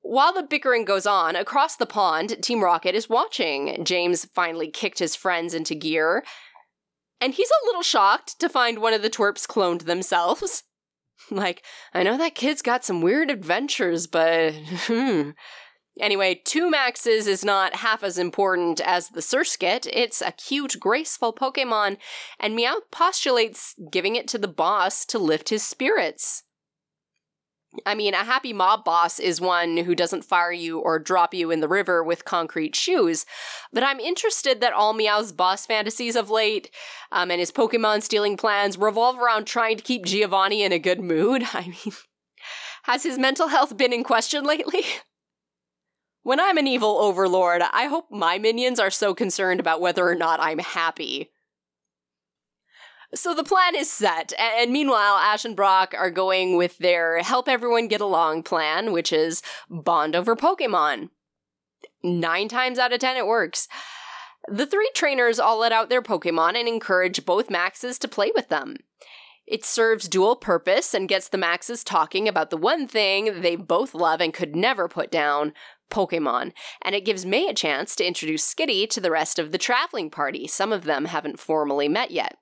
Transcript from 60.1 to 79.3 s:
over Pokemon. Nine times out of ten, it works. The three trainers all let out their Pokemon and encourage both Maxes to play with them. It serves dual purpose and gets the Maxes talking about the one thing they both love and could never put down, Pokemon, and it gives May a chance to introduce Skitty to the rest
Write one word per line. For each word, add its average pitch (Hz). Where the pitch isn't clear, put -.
over 214
Pokemon. 214
Nine 175
times 254
out 247
of 240
ten, 262
it 233
works. 208
The 214
three 427
trainers 247
all 220
let 233
out 226
their 254
Pokemon 170
and 233
encourage 185
both 190
Maxes 185
to 247
play 220
with 247
them. 131
It 220
serves 226
dual 190
purpose 185
and 190
gets 190
the 196
Maxes 175
talking 190
about 170
the 165
one 254
thing 202
they 170
both 170
love 160
and 160
could 156
never 202
put -
down, 147
Pokemon, 156
and 202
it 190
gives 190
May 254
a -
chance 151
to 190
introduce 156
Skitty 214
to 214
the 180
rest 160